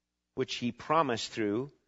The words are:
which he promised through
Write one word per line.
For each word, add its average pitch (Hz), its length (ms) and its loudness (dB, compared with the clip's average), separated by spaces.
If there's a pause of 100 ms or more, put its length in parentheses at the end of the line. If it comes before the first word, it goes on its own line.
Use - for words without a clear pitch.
(340)
which 127 220 -4
he 120 160 -2
promised 147 600 2
through 113 380 0 (180)